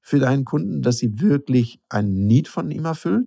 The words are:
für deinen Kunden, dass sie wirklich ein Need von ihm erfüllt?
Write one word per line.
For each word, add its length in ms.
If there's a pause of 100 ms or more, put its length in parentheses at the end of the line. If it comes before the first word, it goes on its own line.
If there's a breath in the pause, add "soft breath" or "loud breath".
für 180
deinen 260
Kunden, 380
dass 160
sie 220
wirklich 680
ein 380
Need 220
von 240
ihm 140
erfüllt? 400